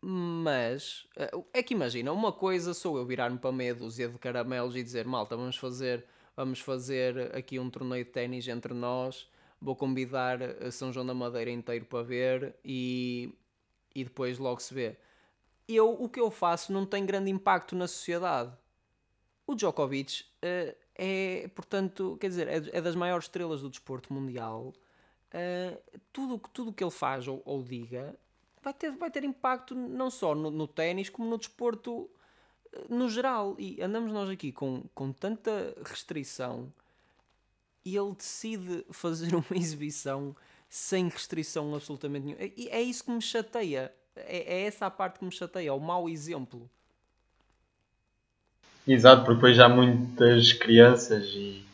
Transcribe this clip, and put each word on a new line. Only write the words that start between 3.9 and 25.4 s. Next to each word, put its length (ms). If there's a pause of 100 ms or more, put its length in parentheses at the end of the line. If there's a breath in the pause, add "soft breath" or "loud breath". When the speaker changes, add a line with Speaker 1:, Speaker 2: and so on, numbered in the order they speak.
Speaker 1:
de 100
caramelos 560
e 80
dizer: 240
"Malta, 300
vamos 200
fazer, 480 (320)
vamos 220
fazer 800
aqui 220
um 120
torneio 340
de 60
ténis 380
entre 260
nós, 540 (320)
vou 160
convidar, 680
eh, 300
São 200
João 140
da 80
Madeira 380
inteiro 320
para 180
ver 600
e, 680 (640)
e 100
depois 340
logo 220
se 140
vê." 220 (720)
Eu, 240
o 160
que 120
eu 120
faço 400
não 120
tem 220
grande 240
impacto 460
na 100
sociedade. 640 (960)
O 80
Djokovic, 720 (180)
eh, 320 (220)
é, 580
portanto, 680
quer 80
dizer, 200
é, 300
é 20
das 160
maiores 300
estrelas 360
do 80
desporto 420
mundial. 600 (600)
Eh, 460 (340)